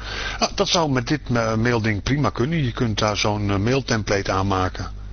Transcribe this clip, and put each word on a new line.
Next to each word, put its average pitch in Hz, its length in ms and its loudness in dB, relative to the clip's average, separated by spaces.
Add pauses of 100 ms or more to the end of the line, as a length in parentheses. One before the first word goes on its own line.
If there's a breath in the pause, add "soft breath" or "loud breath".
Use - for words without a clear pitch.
(380 loud breath)
Nou, - 160 0
dat 196 140 0
zou 165 220 2
met 127 160 0
dit, 147 140 0 (120)
eh, 113 240 2
mailding 110 460 2
prima 131 280 2
kunnen. 151 340 0
Je 117 80 -2
kunt 110 260 0
daar 107 180 0
zo'n, 104 340 0
eh, 101 60 2
mailtemplate 110 760 0
aanmaken. 95 580 0 (220 loud breath)